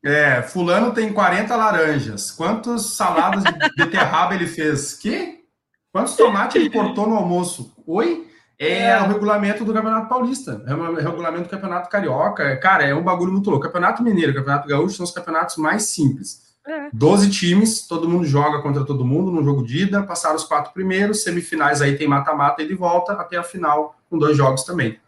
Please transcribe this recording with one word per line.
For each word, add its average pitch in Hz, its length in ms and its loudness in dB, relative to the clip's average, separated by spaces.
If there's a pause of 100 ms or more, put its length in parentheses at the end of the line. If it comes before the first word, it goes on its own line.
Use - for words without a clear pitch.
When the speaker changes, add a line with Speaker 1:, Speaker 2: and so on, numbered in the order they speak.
Speaker 1:
É, 143 380 4
fulano 185 500 0
tem 220 200 -2
quarenta 202 420 2
laranjas. 156 760 0
Quantas 220 640 -4
saladas 180 500 2
de 339 80 4
<laughs> 311 240 -2
beterraba 180 580 2
ele 175 120 -2
fez? 151 480 -2
Quê? 339 500 -6 (480)
Quantos - 240 -2
tomates 214 400 4
ele 320 140 4
cortou 208 360 0
no 226 80 2
almoço? 175 580 -2 (140)
Oi? 311 400 -2 (320)
É 175 300 0
Speaker 2:
É. 196 140 2
Speaker 1:
o 190 40 2
regulamento 208 580 0
do 220 80 -2
Campeonato 220 360 -2
Paulista. 233 580 -4
É 135 80 -2
o 165 220 -4
regulamento 170 480 -4
do - 60 -14
Campeonato 185 380 -6
Carioca. 151 680 0
Cara, 151 280 4
é 139 100 2
um 160 100 -2
bagulho 180 280 0
muito 196 180 0
louco. 143 160 0
Campeonato 185 360 0
Mineiro, 170 320 2
Campeonato 139 320 -2
Gaúcho 151 300 0
são 175 80 -8
os 170 80 -8
campeonatos 170 460 -4
mais 170 260 0
simples. - 640 -2 (180)
Speaker 2:
É. 294 260 -10
Speaker 1:
Doze 196 380 6
times, 196 580 2
todo 165 180 -4
mundo 175 200 2
joga 143 340 2
contra 143 240 -2
todo 131 180 -2
mundo 160 280 0
num 165 120 0
jogo 139 220 2
de 143 200 -2
ida, 196 180 0
passaram 175 340 -2
os 160 80 -4
quatro - 300 -2
primeiros, 190 500 0
semifinais 156 560 0
aí 139 160 2
tem 147 100 -2
mata-mata 143 560 0
e 156 60 -6
de 190 60 -4
volta, 175 400 0
até 180 240 -6
a 170 40 -4
final 156 540 -2 (140)
com 165 80 -4
dois 147 180 2
jogos 131 280 2
também. 143 440 -4